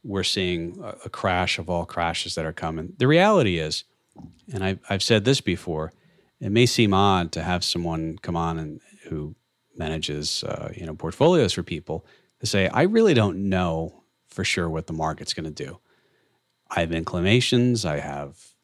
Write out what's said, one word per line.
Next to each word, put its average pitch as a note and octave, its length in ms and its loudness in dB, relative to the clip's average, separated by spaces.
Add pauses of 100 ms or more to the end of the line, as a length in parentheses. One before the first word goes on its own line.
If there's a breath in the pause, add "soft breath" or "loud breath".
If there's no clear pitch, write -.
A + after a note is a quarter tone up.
We're G2 220 -4
seeing F2 580 -2
a, - 220 -12
a - 40 -10
crash F#2 520 0
of F2 100 -8
all E2+ 140 0
crashes E2+ 500 -4
that D#2+ 100 -4
are D#2 80 -4
coming." D#2+ 460 -8
The B2 80 2
reality D#3+ 520 4
is, D#2 260 -4 (680)
and F#2+ 120 -4
I've, F#2+ 160 -2 (100)
I've G2 120 0
said G#2+ 220 4
this C3+ 160 4
before, D#2+ 520 -4 (480 soft breath)
it G2 100 -4
may A#2+ 160 6
seem A2 260 4
odd F#2+ 400 4
to E2 120 -6
have F2+ 180 -2
someone E2 560 -4
come E2+ 180 -6
on E2 220 -2
and D#2 220 -8 (240)
who D2+ 320 -8 (400)
manages, D2+ 680 -6
uh, - 320 -8
you - 120 -10
know, D#2 100 -10
portfolios C3+ 560 4
for F2+ 100 -4
people D#2+ 420 -8 (360 soft breath)
to A#2 60 -6
say, G2 200 2
"I - 160 2
really G#3+ 320 6
don't G2 340 2
know E2+ 540 -2 (240)
for - 160 -8
sure E2+ 260 -2
what D#2+ 200 -6
the E2 40 -8
market's D#2 420 -4
gonna D#2 180 -8
do. D2+ 260 -12 (920)
I - 120 -2
have E2 100 0
inclinations, G#2+ 960 2
I D2 160 -2
have C#2+ 360 -10 (260)